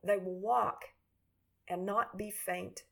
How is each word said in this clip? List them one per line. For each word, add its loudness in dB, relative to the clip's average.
They 4
will -4
walk 2
and -2
not 0
be -6
faint. -4